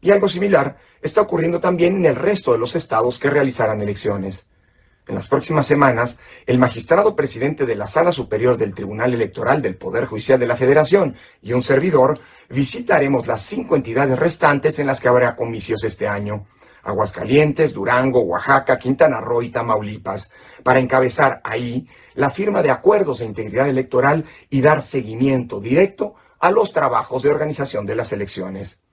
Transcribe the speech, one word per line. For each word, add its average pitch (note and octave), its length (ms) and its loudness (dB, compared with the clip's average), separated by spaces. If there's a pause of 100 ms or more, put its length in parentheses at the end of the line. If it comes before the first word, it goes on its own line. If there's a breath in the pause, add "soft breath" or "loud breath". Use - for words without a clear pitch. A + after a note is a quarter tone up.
Y E3+ 80 0
algo G3+ 180 4
similar F3+ 520 0 (200 soft breath)
está F3+ 220 0
ocurriendo E3+ 380 0
también F3+ 360 2
en F#3 100 0
el C3+ 100 4
resto F#3+ 380 0
de A2+ 40 2
los A#2+ 180 -4
estados B2 440 -2
que C#3 100 0
realizarán A#2+ 540 0
elecciones. G2 640 -6 (600)
En - 60 -8
las - 140 -8
próximas C3+ 400 0
semanas, B2+ 500 2 (300 loud breath)
el B2+ 100 2
magistrado B2+ 580 2
presidente C#3 520 -2
de A2+ 80 -2
la G#2 100 -6
Sala E3 260 2
Superior B2 460 0
del G#2 160 -2
Tribunal G#2+ 400 -4
Electoral A#2+ 480 -2
del G2 140 -4
Poder A#2 300 -4
Judicial A#2 340 2
de B2 80 0
la A#2+ 80 0
Federación D3 600 4 (220 loud breath)
y - 140 -8
un - 80 0
servidor C#3 580 2 (300 loud breath)
visitaremos C#3 760 0
las A2+ 160 -4
cinco G#3 320 -4
entidades C3 420 0
restantes D3 640 0
en C#3+ 80 0
las C3+ 120 -2
que - 80 0
habrá B2 280 4
comicios A2+ 480 -6
este G#2 240 -4
año: G#2 400 -6 (340 soft breath)
Aguascalientes, C3 920 0
Durango, B2 480 2
Oaxaca, B2 580 0
Quintana C3 420 2
Roo A#2 220 -2
y A2+ 80 -8
Tamaulipas, G#2+ 800 -6 (320 loud breath)
para C3 160 4
encabezar C3 640 0
ahí A#2+ 440 -6 (280 soft breath)
la C#3 160 0
firma G3 320 -2
de C#3+ 80 2
acuerdos F#3+ 480 2
de A#2 60 -6
integridad A2 440 -2
electoral C3+ 560 0 (240 loud breath)
y C3+ 120 0
dar D3+ 200 4
seguimiento A#2+ 800 -2
directo E3+ 560 0 (240 soft breath)
a F3 100 2
los G#3 240 2
trabajos C3 480 -2
de C#3 80 2
organización D3 560 -4
de G2+ 100 -4
las A#2 160 -6
elecciones. F#2+ 680 -10 (100)